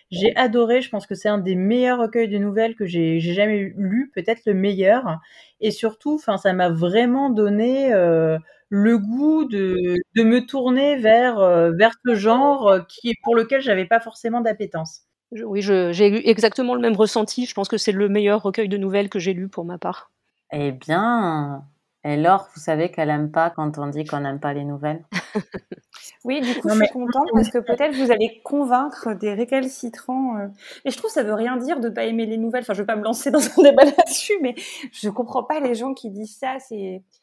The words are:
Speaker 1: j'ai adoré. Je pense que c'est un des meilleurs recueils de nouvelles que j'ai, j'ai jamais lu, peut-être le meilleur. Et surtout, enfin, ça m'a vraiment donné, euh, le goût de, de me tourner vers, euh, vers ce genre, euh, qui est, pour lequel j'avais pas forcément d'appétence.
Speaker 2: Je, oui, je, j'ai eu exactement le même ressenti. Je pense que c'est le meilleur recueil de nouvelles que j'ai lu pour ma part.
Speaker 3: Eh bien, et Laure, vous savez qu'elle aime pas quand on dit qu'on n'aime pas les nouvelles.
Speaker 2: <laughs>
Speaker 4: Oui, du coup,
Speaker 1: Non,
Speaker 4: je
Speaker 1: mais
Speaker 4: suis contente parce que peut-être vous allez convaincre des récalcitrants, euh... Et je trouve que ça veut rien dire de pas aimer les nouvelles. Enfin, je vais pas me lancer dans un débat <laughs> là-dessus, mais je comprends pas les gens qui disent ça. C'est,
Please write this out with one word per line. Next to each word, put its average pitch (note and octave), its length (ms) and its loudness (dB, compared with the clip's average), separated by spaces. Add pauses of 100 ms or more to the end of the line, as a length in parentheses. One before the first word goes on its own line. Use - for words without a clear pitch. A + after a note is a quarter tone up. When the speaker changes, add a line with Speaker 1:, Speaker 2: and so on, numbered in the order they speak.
Speaker 1:
j'ai F#3 280 0
adoré. A#3+ 440 2
Je B3+ 80 -10
pense G3+ 160 -8
que G3 100 -8
c'est F3 120 -6
un G#3 100 2
des F#3 180 -2
meilleurs B3 440 2
recueils A3+ 300 0
de G#3 80 -2
nouvelles G#3 400 0
que G3+ 80 -4
j'ai, E3 340 0
j'ai E3+ 140 -2
jamais G3+ 420 0
lu, G#3 400 -2
peut-être A3+ 300 -4
le G#3 80 2
meilleur. G3 640 2 (420)
Et G#3+ 120 0
surtout, A3+ 440 -4
enfin, A3+ 220 -2
ça F#3 160 2
m'a F3+ 160 2
vraiment A#3 600 2
donné, A#3 640 2
euh, E3 440 4 (320)
le G#3 280 4
goût C#4 460 0
de, F#3 540 -2 (180)
de A3+ 80 4
me A#3+ 220 4
tourner C4+ 500 0
vers, A#3 440 4
euh, E3+ 340 4
vers G#3+ 180 4 (160)
ce A#3+ 80 2
genre, A#3+ 540 2
euh, F#3+ 180 6
qui - 220 -10
est, A3+ 60 -4 (100)
pour A#3 100 2
lequel A3+ 240 2
j'avais G3+ 260 0
pas A3+ 140 2
forcément A#3 400 -6
d'appétence. G3+ 600 -6 (300)
Speaker 2:
Je, A3+ 120 -10
oui, G#3 180 -4
je, F#3 300 2
j'ai G3 180 4
eu G#3 180 2
exactement A#3 460 2
le B3 80 -2
même A#3 140 2
ressenti. G#3+ 500 0
Je - 80 -12
pense G3 140 -4
que A3+ 100 -4
c'est G#3 140 0
le G3+ 180 0
meilleur G#3 320 2
recueil G3+ 260 -2
de G3 100 -4
nouvelles G3 320 -2
que G3 100 -6
j'ai F#3 140 -2
lu F#3 140 -6
pour F#3 160 -10
ma F3 140 -10
part. - 320 -10 (420)
Speaker 3:
Eh C#3+ 200 -4
bien, D#3 920 -2 (380)
et D3 140 -2
Laure, F#3 380 2
vous D#3 40 -16
savez D#3+ 300 -2
qu'elle D#3 220 -2
aime D3+ 180 -2
pas E3 220 0
quand D3+ 260 -6
on C#3+ 80 -6
dit C#3+ 200 -6
qu'on D3 160 -6
n'aime C#3 180 -6
pas D3 160 -4
les C#3+ 80 -6
nouvelles. D3 480 -6
Speaker 2:
<laughs> - 720 -10 (420)
Speaker 4:
Oui, C4+ 160 -4
du B3 180 -2
coup, - 80 -6
Speaker 1:
Non, G#3+ 60 0
Speaker 4:
je G#3+ 60 2
Speaker 1:
mais G#3+ 60 6
Speaker 4:
suis - 80 -4
contente B3+ 400 -2
parce A3 160 2
que A#3+ 100 -2
peut-être B3 360 -2
vous B3+ 160 0
allez A3 320 0
convaincre C4 720 -2
des G#3 200 -4
récalcitrants, B3+ 1040 -4
euh... G3+ 100 -6 (380)
Et C4+ 60 -2
je A#3 60 -10
trouve A4 120 -6
que - 40 -8
ça C#4+ 100 0
veut G#3+ 100 -2
rien A#3+ 240 -2
dire C4+ 220 -4
de A#3 100 -4
pas A3+ 160 -4
aimer A3+ 200 -2
les A3 120 -6
nouvelles. A#3 260 -4
Enfin, A3 100 -6
je F#3+ 80 -4
vais G3+ 40 -4
pas A3 100 -2
me G#3 80 -6
lancer A#3 280 -4
dans D#4 80 4
un - 240 4
débat C4+ 200 10
<laughs> C#4+ 140 6
là-dessus, E4+ 440 0
mais B3 140 -2 (360)
je - 180 -8
comprends A3+ 340 -4
pas D#4 160 -4
les B3+ 160 -2
gens B3+ 180 -6
qui A#3+ 160 -12
disent G#3 280 -14
ça. C4 220 -8
C'est, F#3+ 440 -12 (200)